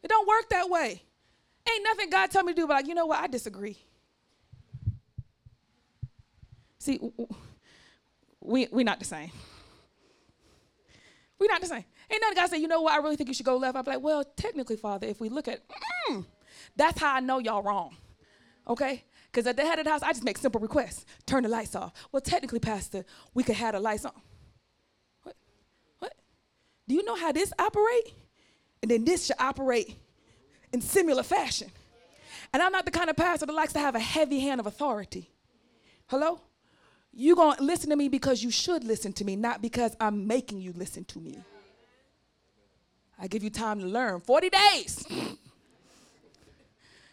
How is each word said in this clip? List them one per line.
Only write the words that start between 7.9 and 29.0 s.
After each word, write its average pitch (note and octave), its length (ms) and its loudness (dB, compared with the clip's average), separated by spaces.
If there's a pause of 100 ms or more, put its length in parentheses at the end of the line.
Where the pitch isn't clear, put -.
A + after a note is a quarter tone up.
we, B3+ 320 0
we B3+ 100 2
not G#3 160 0
the F#3+ 60 -12
same. D#3+ 260 -10 (2000)
We G4+ 80 6
not F#4 140 4
the C4+ 60 -6
same. A3+ 180 -8 (260)
Ain't G#4+ 100 0
nothing G#4+ 140 2
God F4 140 4
say, E4+ 80 -2
"You D#4 100 0
know E4 140 2
what? D#4 120 4
I D4+ 40 4
really D4+ 180 0
think C#4+ 140 -4
you C4+ 40 -6
should G#3+ 120 -6
go B3+ 100 4
left." B3+ 220 0
I'm C4 80 -4
like, C4+ 160 -4
"Well, D4 240 0 (100)
technically, B3+ 400 -4
Father, G#3 320 -6
if G#3 140 -8
we A3 80 -4
look C#4 180 -6
at, - 160 -8 (460)
mm, G3+ 160 -4 (500)
that's D#4+ 240 2
how D4 140 0
I C4 80 0
know C4 180 -2
y'all G#3+ 240 -4
wrong." F#3+ 320 -4 (720)
Okay? C4 380 -4 (260)
'Cause A#3+ 160 0
at B3 100 0
the C#4 60 2
head D#4+ 160 2
of D#4 40 -4
the D4+ 80 0
house, D4 100 0
I D#4+ 120 0
just A#3 100 -6
make G#3+ 140 -2
simple A#3 240 0
requests. A#3 440 -2 (200)
"Turn C4 180 2
the G#3+ 60 0
lights A3+ 260 -4
off." F3+ 160 -6 (220)
"Well, C4+ 80 0
technically, A#3 380 -2
Pastor, G3+ 460 -4 (280)
we B3 100 2
could A3 140 2
have A3 160 -2
the G3 80 -2
lights G#3+ 240 -2
on." - 80 -10 (1080)
What? - 120 -18 (640)
What? - 160 -12 (720)
Do B3 80 0
you G4 80 2
know A#4 120 -4
how E4 180 -2
this E4+ 260 0
operate? A4 540 2 (680)
And A3 80 -4
then A3+ 140 4